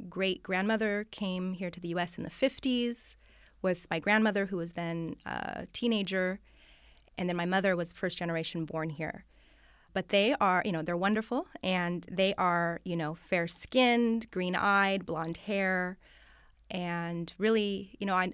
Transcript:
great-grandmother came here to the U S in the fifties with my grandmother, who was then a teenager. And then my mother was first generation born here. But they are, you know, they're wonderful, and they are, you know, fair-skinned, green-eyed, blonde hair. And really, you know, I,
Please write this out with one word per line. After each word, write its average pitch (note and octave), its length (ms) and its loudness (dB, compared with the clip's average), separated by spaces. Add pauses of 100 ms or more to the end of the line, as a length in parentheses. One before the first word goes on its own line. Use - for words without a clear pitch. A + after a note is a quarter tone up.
great-grandmother G3+ 1000 0
came F#3 420 -4
here F3+ 180 -6
to F3 100 -14
the F3 80 -6
U E3+ 100 -2
S F3 200 -4
in - 60 -6
the - 60 -6
fifties B3 840 -2 (460)
with F#3 280 0
my E3 80 0
grandmother, G3+ 480 4
who F#3+ 100 -4
was E3+ 160 -4
then E3 440 -4 (100)
a - 460 -6
teenager. F#3+ 680 0 (800)
And F3+ 100 0
then F3 80 0
my E3+ 100 0
mother F#3 300 2
was F3 160 -4
first - 240 -2
generation E3 480 -2
born D#3 240 -4
here. D#3 360 -6 (680)
But F#3 160 -2
they G3+ 320 6
are, F#3 240 4
you F#3 80 0
know, D#3+ 100 0
they're F3 140 -2
wonderful, A3 520 0 (140)
and F3 480 0
they F#3+ 260 2
are, E3+ 480 2
you F3 120 -2
know, D#3 180 -2
fair-skinned, A#3 1160 2
green-eyed, G3 720 2
blonde E3 320 -4
hair. F#3+ 600 0 (720)
And E3+ 680 -4
really, G3+ 600 2
you G3 80 -4
know, F#3+ 80 0
I, F#3 200 2